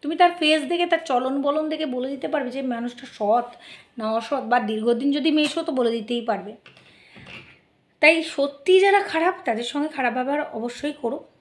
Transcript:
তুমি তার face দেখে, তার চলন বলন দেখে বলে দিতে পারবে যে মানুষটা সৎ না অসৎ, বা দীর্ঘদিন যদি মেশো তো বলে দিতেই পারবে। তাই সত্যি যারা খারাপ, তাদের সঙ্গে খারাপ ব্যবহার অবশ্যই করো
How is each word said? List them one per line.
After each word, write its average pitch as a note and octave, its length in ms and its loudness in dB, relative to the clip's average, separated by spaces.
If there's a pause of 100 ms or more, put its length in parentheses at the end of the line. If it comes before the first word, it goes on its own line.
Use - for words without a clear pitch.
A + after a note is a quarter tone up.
তুমি D4+ 140 -4
তার F4 220 8
face D#4 240 4
দেখে, E4+ 240 0
তার E4 180 0
চলন C4 380 0
বলন D4+ 260 0
দেখে D#4 180 -4
বলে B3+ 220 -4
দিতে C#4 200 -6
পারবে C4+ 220 -2
যে C4 120 -6
মানুষটা A#3+ 440 -6 (100)
সৎ A3+ 320 2 (500)
না A3 140 -4
অসৎ, A#3 320 -2
বা A#3+ 160 2
দীর্ঘদিন A3+ 520 0
যদি C#4+ 180 2
মেশো D4+ 320 0
তো D#4+ 100 -4
বলে B3 180 2
দিতেই A#3 320 -4
পারবে। G#3 320 -4 (1500)
তাই D#4+ 220 6
সত্যি D#4 580 2
যারা G4 200 6
খারাপ, E4+ 340 0 (100)
তাদের A#3 200 -2
সঙ্গে D4 240 -4
খারাপ B3+ 260 -2
ব্যবহার C4 260 -2 (120)
অবশ্যই A#3+ 400 -6 (100)
করো B3+ 220 -4 (160)